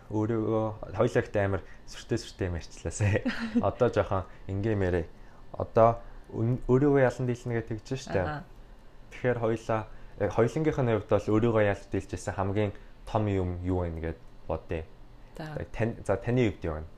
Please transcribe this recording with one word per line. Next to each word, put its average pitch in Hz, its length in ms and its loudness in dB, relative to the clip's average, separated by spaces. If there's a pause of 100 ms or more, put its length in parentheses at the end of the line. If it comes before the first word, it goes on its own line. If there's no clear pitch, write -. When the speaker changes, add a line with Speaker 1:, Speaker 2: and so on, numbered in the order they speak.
(120)
Speaker 1:
өөрийгөө 110 840 0
хоёулаа 113 300 2
ихтэй 101 240 0
амар 95 140 0 (260)
сүртэй - 320 -4
сүртэй - 260 -6
юм 87 140 -2
ярьчлаасай. - 640 0 (180)
Speaker 2:
<laughs> 220 260 0
Speaker 1:
Одоо 127 220 4
жоохон 98 380 0 (180)
ингээм 101 400 0
яриа. 87 220 2 (480)
Одоо 113 420 6 (320)
өн-, 113 380 0
өөрийгөө 139 340 6
ялан 127 240 2
дийлнэ 120 320 -2
гэж 113 140 -4
тэгж 107 160 -8 (100)
штэ. - 240 -2
Speaker 2:
Аха. 90 220 -4 (680)
Speaker 1:
Тэгэхээр 120 320 0
хоёулаа, 113 380 0 (420)
яг 92 80 2
хоёулынгийнх 147 480 2
нь 120 160 4
хувьд 101 160 0
бол 104 240 4
өөрийгөө 110 320 6
ялж 101 240 0
дийлж - 240 -4
байсан 95 240 -6
хамгийн 98 340 0 (360)
том 107 180 2
юм 90 400 0
юу 90 160 2
вэ 85 160 -2
гэд 82 200 -4 (280)
бодъё. 80 380 -4 (500)
Speaker 2:
За. 156 240 -8
Speaker 1:
За, 87 60 -6 (100)
тань-, 117 320 -2
за, 101 160 2
таны 123 320 4
хувьд - 80 -16
юу 80 160 -2
вэ? 80 60 -8 (140)